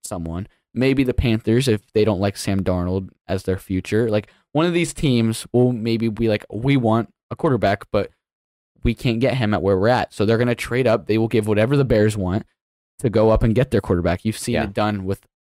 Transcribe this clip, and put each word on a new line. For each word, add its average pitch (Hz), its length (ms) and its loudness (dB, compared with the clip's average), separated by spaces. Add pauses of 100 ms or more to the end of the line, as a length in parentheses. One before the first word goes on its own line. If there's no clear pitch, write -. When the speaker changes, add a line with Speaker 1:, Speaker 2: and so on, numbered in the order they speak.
Speaker 1:
someone. 85 460 -8 (260)
Maybe 131 300 0
the 123 100 0
Panthers 117 540 0
if 107 240 -2
they 107 120 2
don't 101 160 0
like 101 160 -2
Sam 98 280 -2
Darnold 92 460 -2 (180)
as 95 160 -4
their 95 120 -2
future. 101 540 -2
Like, 104 220 -2 (180)
one 156 160 2
of 175 80 0
these 170 180 -2
teams 117 600 0
will 123 200 4
maybe 113 360 -2
be 110 200 -2
like, 107 220 -2
"We 131 260 0
want 113 380 0 (160)
a - 60 -10
quarterback, 104 560 0
but 101 180 -2 (720)
we 117 120 0
can't 117 260 -2
get 123 140 2
him 113 200 0
at 78 80 0
where 95 160 2
we're 101 100 2
at." 120 240 0
So 104 140 -2
they're 110 120 2
gonna 123 160 0
trade 123 320 -2
up. 110 200 0
They 110 120 2
will 113 100 2
give 107 180 0
whatever 110 300 2
the 139 80 2
Bears 107 320 2
want 95 300 -4 (540)
to 120 100 -2
go 107 200 4
up 107 120 2
and 113 120 2
get 117 160 0
their 104 100 0
quarterback. 87 440 -2
You've 110 140 -4
seen - 160 -4
Speaker 2:
Yeah. 76 100 0
Speaker 1:
it 101 100 -8
done 104 300 -2
with 95 220 -6 (260)